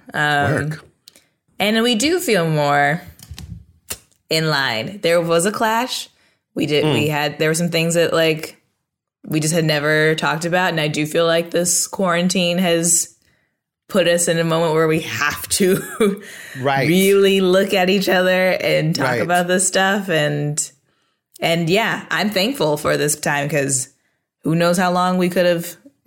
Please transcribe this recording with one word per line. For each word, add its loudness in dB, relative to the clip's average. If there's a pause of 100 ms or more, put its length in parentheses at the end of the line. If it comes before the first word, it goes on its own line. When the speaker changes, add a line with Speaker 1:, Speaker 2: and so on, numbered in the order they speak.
(140)
Speaker 1:
Um, 0 (180)
Speaker 2:
Work. -12 (760)
Speaker 1:
and 0
we 0
do 0
feel 0
more 2 (1300)
in 0
line. -2
There 2
was 0
a -2
clash. -2 (460)
We -2
did, 0
Speaker 2:
Mm. 2
Speaker 1:
we 0
had, -2
there 2
were 0
some -2
things 0
that, 2
like, 0 (680)
we -2
just -2
had 2
never 2
talked -2
about. 0
And -2
I -2
do -2
feel 0
like 0
this -2
quarantine 0
has 0 (800)
put 2
us 2
in 0
a 0
moment 0
where 2
we 0
have -4
to 0 (180)
<laughs> -14
Speaker 2:
Right. 0
Speaker 1:
really 4
look 2
at 2
each 0
other 2
and 0
talk -2
Speaker 2:
Right. -2
Speaker 1:
about 0
this 0
stuff. 0
And, -2 (720)
and 0
yeah, 0
I'm -2
thankful 0
for -2
this 0
time -2
'cause -2 (540)
who 0
knows 2
how 2
long 0
we 2
could 2
have 0 (300)